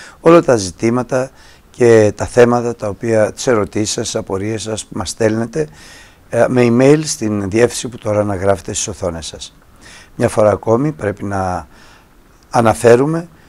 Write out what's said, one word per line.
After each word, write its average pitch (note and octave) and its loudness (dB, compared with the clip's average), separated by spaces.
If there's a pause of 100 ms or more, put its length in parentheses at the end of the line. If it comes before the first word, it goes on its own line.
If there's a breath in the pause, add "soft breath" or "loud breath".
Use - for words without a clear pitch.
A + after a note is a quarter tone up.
(200 loud breath)
όλα E3 6
τα B2+ 2
ζητήματα A#2 -4 (400 soft breath)
και A2+ 4
τα - -8
θέματα A#2+ 2
τα A2 -8
οποία, G#2+ -2
τις - -8
ερωτήσεις G#2+ -2
σας, A#2 -6
τις - -8
απορίες G#2 -6
σας G#2+ -10
που - -14
μας G#2+ -8
στέλνετε, A#2 -2 (600 loud breath)
ε, A#2 2
με B2 2
email C3+ 4
στην G#2+ -4
διεύθυνση A#2+ 0
που A#2+ -14
τώρα G#2 -2
αναγράφετε G2 -2
στις - -6
οθόνες E2+ -8
σας. - -18 (600 soft breath)
Μια A#2 0
φορά G#2+ 2
ακόμη A#2 -2
πρέπει G#2 -8
να F#2+ -6 (840 soft breath)
αναφέρουμε B2 2 (220 soft breath)